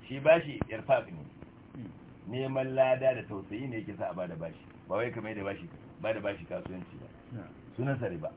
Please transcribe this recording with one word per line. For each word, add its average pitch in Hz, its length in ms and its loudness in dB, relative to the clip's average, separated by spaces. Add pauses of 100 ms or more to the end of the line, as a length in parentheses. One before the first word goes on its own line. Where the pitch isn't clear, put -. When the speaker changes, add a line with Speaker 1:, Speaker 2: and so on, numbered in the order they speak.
Speaker 1:
Shi 135 120 -6
bashi 143 400 8 (100)
irfaq 113 420 4
ne. 76 140 -10 (1040)
Neman 131 460 0
lada 131 400 8
da - 80 -4
tausayi 107 440 -6
ne 117 140 -4
yake 90 160 -8
sa 87 140 -2
a - 20 -6
bada 87 240 -4
bashi. 80 240 -8 (260)
Ba 90 100 0
wai 120 140 2
kamar 110 220 -6
da 101 100 -4
bashi, 87 240 -4 (340)
bada 107 200 0
bashi 98 240 -2
kasuwanci 90 560 -8
ba. 60 60 -14 (260)
Speaker 2:
Na'am. 92 160 -8 (260)
Speaker 1:
Sunansa 123 340 0
riba. 85 280 -4